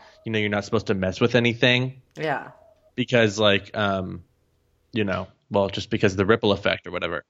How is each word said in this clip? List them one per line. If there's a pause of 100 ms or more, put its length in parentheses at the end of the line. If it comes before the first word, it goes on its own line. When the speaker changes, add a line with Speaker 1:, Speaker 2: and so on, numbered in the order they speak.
(240)
Speaker 1:
you
know,
you're
not
supposed
to
mess
with
anything. (160)
Speaker 2:
Yeah. (420)
Speaker 1:
Because,
like,
um, (720)
you
know, (240)
well,
just
because
of
the
ripple
effect
or
whatever.